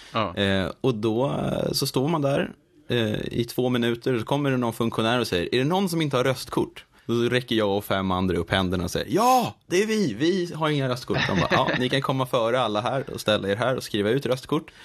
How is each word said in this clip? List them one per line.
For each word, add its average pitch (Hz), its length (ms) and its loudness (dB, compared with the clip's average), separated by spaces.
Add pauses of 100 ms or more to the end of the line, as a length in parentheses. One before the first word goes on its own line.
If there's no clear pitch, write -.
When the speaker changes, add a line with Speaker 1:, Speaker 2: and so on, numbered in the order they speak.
(120)
Speaker 1:
Ja. 101 240 -2
Speaker 2:
Eh, 98 340 2 (100)
och 131 140 2
då, 113 360 0
eh, - 420 -2
så 143 140 0
står 135 220 0
man 165 140 0
där, 147 280 0 (380)
eh, 113 320 0 (180)
i 120 60 2
två 127 240 -2
minuter, 120 500 0
så 131 60 -6
kommer 139 260 0
det 131 60 2
någon 120 160 0
funktionär 117 480 0
och 113 60 -2
säger: 87 280 0
"Är 120 40 2
det 131 60 2
någon 185 240 0
som 165 140 -2
inte 139 140 0
har 127 80 2
röstkort?" - 600 -2 (220)
Då 117 160 0
räcker 123 340 0
jag 101 200 2
och 101 80 -2
fem 95 260 0
andra 92 280 2
upp 85 120 -4
händerna 90 340 2
och 80 60 -4
säger: - 240 -4
"Ja, 233 400 4 (120)
det 180 160 2
är 214 40 -2
vi, 208 280 0
vi 170 400 0
har 156 160 -2
inga 139 180 0
röstkort." 123 300 -2 (100)
De - 120 2
bara: - 100 2
"Ja, - 280 2
ni 127 100 0
kan 135 140 0
komma 131 240 0
före 123 340 2
alla 104 200 0
här 123 340 -2
och - 60 -8
ställa 104 280 0
er 101 80 2
här 123 200 0
och 127 60 -6
skriva 101 280 0
ut 139 160 0
röstkort." 131 440 -2 (140)